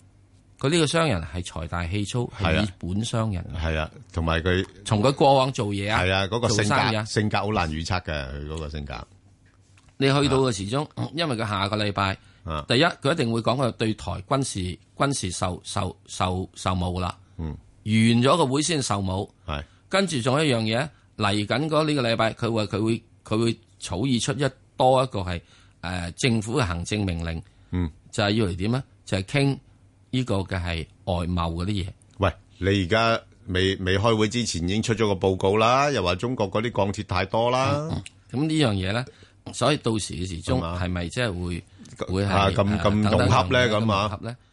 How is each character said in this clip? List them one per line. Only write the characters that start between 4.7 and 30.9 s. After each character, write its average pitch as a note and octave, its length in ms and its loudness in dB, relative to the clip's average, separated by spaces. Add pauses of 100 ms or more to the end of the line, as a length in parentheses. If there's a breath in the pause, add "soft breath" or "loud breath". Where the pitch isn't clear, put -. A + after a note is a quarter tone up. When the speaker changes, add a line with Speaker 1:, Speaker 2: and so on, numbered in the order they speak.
Speaker 1:
從 G#2 180 2
佢 B2+ 120 4
過 C#3 200 6
往 C3+ 180 2
做 A2 160 -2
嘢 G2+ 240 -4
啊， F2+ 100 2
Speaker 2:
係 F#2 100 2
啊， F#2+ 140 2
嗰 G#2+ 140 -2
個 A2+ 80 2
性 G#2+ 100 2
格， G#2+ 100 2
Speaker 1:
做 C#3 80 4
生 G#2+ 160 2
意 A2 40 0
啊。 G#2+ 80 -2
Speaker 2:
性 G#2+ 240 0
格 G#2 100 0
好 G2+ 140 -2
難 F2 180 0
預 D#2+ 160 -4
測 F#2 160 -2
嘅， D2 280 -6
佢 C#2+ 180 -8
嗰 D#2 100 -8
個 D#2 100 -8
性 D2+ 160 -8
格。 - 240 -12 (880)
Speaker 1:
你 C#3 100 2
去 C#3+ 220 4
到 C3 100 4
嘅 B2+ 180 2
時 F#2+ 120 -4
鐘， C#3 160 -2 (100)
Speaker 2:
啊。 A#2+ 200 -4
Speaker 1:
因 E3 140 -2
為 B2 80 -2
佢 A2 120 -4
下 G2 200 0
個 G#2+ 80 -2
禮 G#2 160 -2
拜， G2 240 0 (280 soft breath)
Speaker 2:
啊。 D2+ 240 -6
Speaker 1:
第 A#2+ 100 4
一， D#3 60 6
佢 - 280 0
一 E3 40 0
定 A#2+ 160 0
會 A2+ 80 0
講 A2+ 160 0
佢 C3 160 0
對 A2 220 -2
台 - 180 -8 (160)
軍 C#3 160 0
事， F2+ 340 -6 (180)
軍 C#3 220 0
事 F#2 120 -4
受， F2+ 340 -4
受， F#2+ 320 -6 (100)
受， F#2 480 -4
受 F#2 200 -2
武 F2+ 260 -2
啦。 F2 160 -4 (220)
Speaker 2:
嗯。 D#2 180 -8 (280)
Speaker 1:
完 G#2+ 100 0
咗 A#2 420 6
個 E3 100 4
會 C#3 160 0
先 D3+ 200 0
受 G#2 180 0
武。 F#2+ 280 -2 (180)
Speaker 2:
係。 D2 180 -6 (240 soft breath)
Speaker 1:
跟 G3 180 2
住 D#3 140 -2
仲 B2+ 180 2
有 D#3+ 60 2
一 C3+ 100 4
樣 A2+ 80 2
嘢， A2+ 260 -2 (280 soft breath)
嚟 G#2 300 0
緊 C3+ 220 0
嗰 D3+ 160 2
呢 D3+ 120 0
個 C3+ 60 0
禮 A#2 140 2
拜， A2+ 180 2
佢 A2+ 180 -2
話 A2 100 0
佢 G2+ 220 -2
會， A2+ 180 0 (220)
佢 A2+ 200 0
會 A#2 140 0 (220)
草 G2 260 -4
擬 A#2+ 140 2
出 D3 140 -4
一， C#3 100 -2 (320)
多 C3 260 4
一 - 60 0
個 G#2+ 120 -6
係 F2+ 200 -4 (420 soft breath)
誒， F2 360 -6
政 A2+ 240 2
府 A#2 160 -4
嘅 B2+ 60 2
行 E2+ 200 -4
政 G#2+ 200 -2
命 E2+ 200 -2
令， E2 180 -6 (280 soft breath)
Speaker 2:
嗯。 F2+ 200 0 (200)
Speaker 1:
就 - 140 0
係 G2+ 60 2
要 A2 160 2
嚟 F2+ 100 -2
點 G#2 180 -2
啊？ C3+ 80 -2 (220)
就 G2+ 140 -2
係 F#2+ 40 0
傾 C#3 360 0 (520)
呢 B2+ 140 0
個 A2 120 -2
嘅 F#2+ 240 -2
係 E2 260 -4 (180)